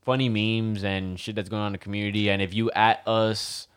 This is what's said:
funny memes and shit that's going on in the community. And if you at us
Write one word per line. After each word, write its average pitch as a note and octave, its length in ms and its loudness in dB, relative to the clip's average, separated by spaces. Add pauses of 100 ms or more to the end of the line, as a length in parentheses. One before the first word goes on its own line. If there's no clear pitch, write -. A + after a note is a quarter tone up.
funny C3 240 2
memes A2 560 0
and F#2+ 340 -2
shit A2 160 -8
that's G2+ 160 -4
going G#2+ 100 -4
on G#2 80 -2
in G2+ 40 -4
the F#2+ 60 -8
community. G#2 520 -2
And G2 100 2
if F#2 140 -2
you A2+ 160 2
at A2 360 4
us A2 720 0